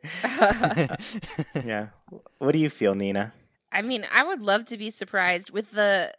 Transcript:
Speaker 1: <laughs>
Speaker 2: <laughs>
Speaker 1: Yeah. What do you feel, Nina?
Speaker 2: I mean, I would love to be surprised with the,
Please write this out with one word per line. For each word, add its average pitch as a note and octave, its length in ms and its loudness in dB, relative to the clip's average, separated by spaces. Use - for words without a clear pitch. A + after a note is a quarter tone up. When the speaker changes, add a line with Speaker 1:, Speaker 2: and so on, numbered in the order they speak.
Speaker 1:
<laughs> D3+ 60 -14
Speaker 2:
<laughs> G3+ 1400 0
Speaker 1:
Yeah. A2 240 -4
What C#3 140 2
do D#3 60 4
you D3+ 120 2
feel, G2+ 240 2
Nina? G2 380 -2
Speaker 2:
I G3+ 100 -2
mean, A3+ 280 -4
I A#3+ 140 4
would F4 160 -4
love G#3 260 2
to A3+ 120 -8
be G#3+ 120 -6
surprised F#3 600 0
with G#3 220 -6
the, G3+ 460 2